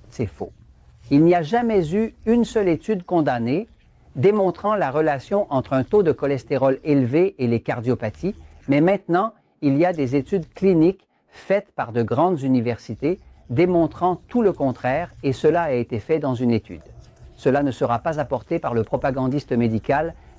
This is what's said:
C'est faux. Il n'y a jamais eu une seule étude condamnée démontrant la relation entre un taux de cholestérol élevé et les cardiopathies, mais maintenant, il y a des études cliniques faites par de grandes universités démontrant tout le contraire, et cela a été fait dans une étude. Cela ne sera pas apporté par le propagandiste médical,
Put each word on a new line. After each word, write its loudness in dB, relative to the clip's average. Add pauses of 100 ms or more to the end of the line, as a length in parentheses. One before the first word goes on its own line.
C'est -6
faux. -12 (580)
Il 6
n'y 6
a 2
jamais 0
eu -2 (120)
une 2
seule 0
étude -2
condamnée -2 (480)
démontrant 0
la -2
relation -2
entre -2
un 0
taux 2
de 4
cholestérol 0
élevé 2
et 0
les 2
cardiopathies, -4 (320)
mais 4
maintenant, 0 (280)
il 2
y 4
a 2
des -2
études -2
cliniques 2 (200)
faites -4
par -6
de -2
grandes 0
universités -2 (300)
démontrant 0
tout 0
le 2
contraire, -4 (120)
et 0
cela 2
a -2
été -4
fait -2
dans -2
une 0
étude. -6 (500)
Cela 0
ne -2
sera -2
pas -4
apporté -6
par -4
le 0
propagandiste -4
médical, 0 (240)